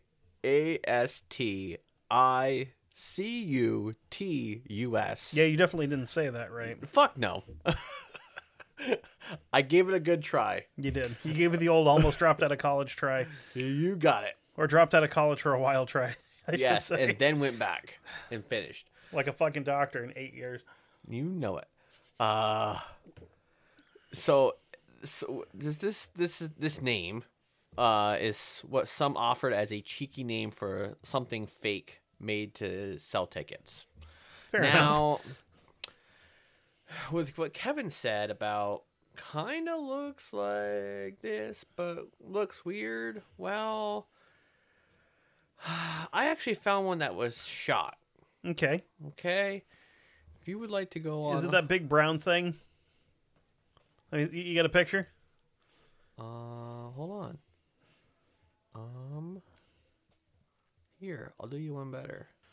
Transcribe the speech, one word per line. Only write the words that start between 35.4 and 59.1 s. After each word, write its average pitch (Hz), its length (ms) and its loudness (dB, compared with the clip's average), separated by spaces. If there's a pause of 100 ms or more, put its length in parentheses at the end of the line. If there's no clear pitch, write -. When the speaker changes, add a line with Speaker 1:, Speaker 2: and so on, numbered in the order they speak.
Speaker 1:
with 160 240 -2
what 160 160 -4
Kevin 254 380 -4
said 104 400 -2
about 104 540 -2 (480)
kinda 320 440 -4
looks 285 560 -8
like 202 880 -4
this, 214 440 -8 (120)
but 175 320 -8 (180)
looks 202 380 -6
weird, 220 560 -8 (160)
well, 208 720 -6 (1500)
<sighs> - 60 -14
I 165 640 -4
actually 277 260 -2
found 196 320 0
one 180 120 0
that 135 160 -2
was 120 320 -4
shot. - 500 -2 (500)
Speaker 2:
Okay. 165 380 0 (240)
Speaker 1:
Okay. 196 560 -4 (760)
If - 80 -20
you 196 120 -8
would 226 100 -10
like 196 200 -4
to 165 100 -10
go 151 240 -4
on 147 140 0
Speaker 2:
Is 165 60 0
it 175 60 -2
that 175 160 6
big 170 220 2
brown 151 320 4
thing? 175 340 2 (1600)
I 151 60 -4
mean, 151 140 0
y-, 170 60 -8
you 175 160 -4
got 165 120 6
a - 20 0
picture? 175 400 2 (1080)
Speaker 1:
Uh, 113 60 -14 (720)
hold 151 160 -12 (140)
on. 156 140 -14 (1400)
Um, 135 680 -12 (1600)